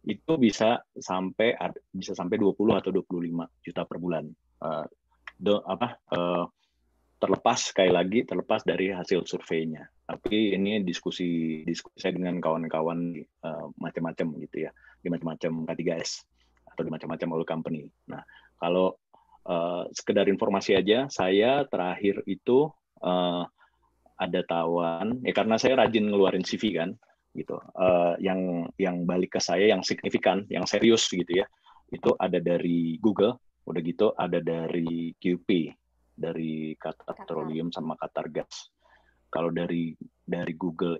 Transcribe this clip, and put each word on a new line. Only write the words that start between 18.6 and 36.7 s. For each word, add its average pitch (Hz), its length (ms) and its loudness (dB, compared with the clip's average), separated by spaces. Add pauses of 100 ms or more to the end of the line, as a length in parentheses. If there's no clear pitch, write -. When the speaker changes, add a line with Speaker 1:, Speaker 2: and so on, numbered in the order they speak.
Speaker 1:
eh, 87 420 -2
sekedar 101 400 2
informasi 98 480 2
aja, 113 320 2
saya 110 560 4
terakhir 95 640 0
itu, 127 420 4 (320)
eh, 87 400 2 (760)
ada 90 280 0
tawaran, 85 760 0
ya 123 140 -2
karena 110 260 2
saya 127 220 4
rajin 107 260 2
ngeluarin 95 360 4
C - 100 -4
V 104 180 0
kan, 85 200 -2 (400)
gitu. - 240 -8
Eh, 87 640 4
yang, 92 560 -2
yang 90 320 0
balik 92 280 0
ke 92 40 0
saya 95 280 4
yang 95 120 4
signifikan, 95 720 0
yang - 160 -2
serius 110 400 4
gitu 90 320 0
ya, - 40 0 (440)
itu - 280 0
ada 92 200 0
dari 85 640 0
Google, 107 400 2 (260)
udah 85 160 -4
gitu 87 320 2
ada 87 240 0
dari 82 800 -2
Q 90 240 0
P, 85 260 2 (480)
dari 80 640 -4